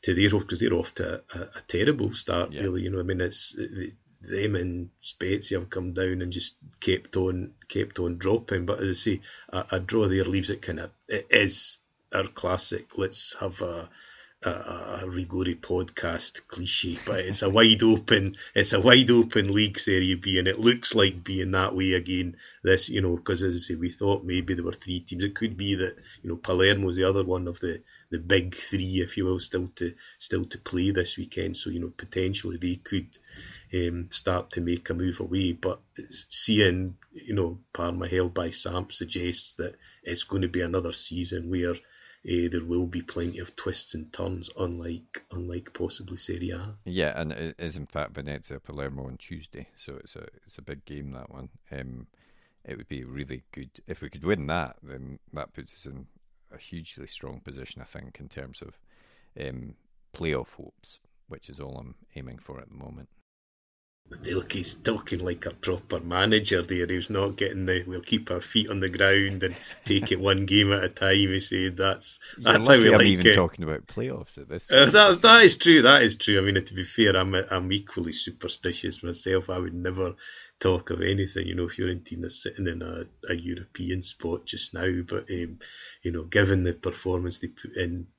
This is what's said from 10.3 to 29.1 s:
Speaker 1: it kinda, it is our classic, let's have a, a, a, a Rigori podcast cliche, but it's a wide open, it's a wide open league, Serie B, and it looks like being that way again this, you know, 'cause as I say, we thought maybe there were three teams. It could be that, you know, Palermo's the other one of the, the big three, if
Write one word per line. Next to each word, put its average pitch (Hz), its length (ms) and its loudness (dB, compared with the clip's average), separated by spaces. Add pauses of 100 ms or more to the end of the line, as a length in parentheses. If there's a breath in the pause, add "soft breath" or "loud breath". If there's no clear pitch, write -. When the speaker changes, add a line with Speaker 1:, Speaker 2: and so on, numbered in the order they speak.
Speaker 1:
it - 120 -6
kinda, 85 280 -8 (180)
it 107 220 -6
is - 500 0 (320)
our 95 120 -2
classic, - 760 -4
let's - 420 -2
have 92 200 -6
a, 85 280 -8 (560 loud breath)
a, 92 60 -2
a, 92 520 -10
a 95 60 -8
Rigori 90 480 -4
podcast - 920 -4
cliche, 90 580 0
but 95 140 -2
it's 95 220 2
a 98 80 2
wide 110 320 6
open, 107 520 4 (200 loud breath)
it's 101 180 6
a 101 80 6
wide 123 300 8
open 113 420 4
league, 104 260 2
Serie 92 360 2
B, 92 240 0
and 92 100 2
it 95 120 -2
looks 120 340 4
like 95 280 4
being 92 300 -4
that 95 240 0
way 92 160 2
again 90 440 -2 (280 loud breath)
this, 92 240 4
you 101 140 -2
know, 87 160 2
'cause 92 240 -2
as 90 140 -2
I - 20 -2
say, 87 160 -4
we 85 160 -4
thought 98 340 -2
maybe 90 300 -2
there 87 100 -6
were 87 80 -4
three 90 280 -8
teams. 90 240 -6
It 101 100 -6
could 107 220 -4
be 98 180 -2
that, 92 220 -4 (260 loud breath)
you 90 80 -8
know, 85 60 -6
Palermo's 95 600 2
the 92 120 2
other 98 160 2
one 90 240 -2
of 82 120 -10
the, 85 220 -6 (280 soft breath)
the 85 80 -6
big 90 360 0
three, 92 460 -4
if 87 160 -4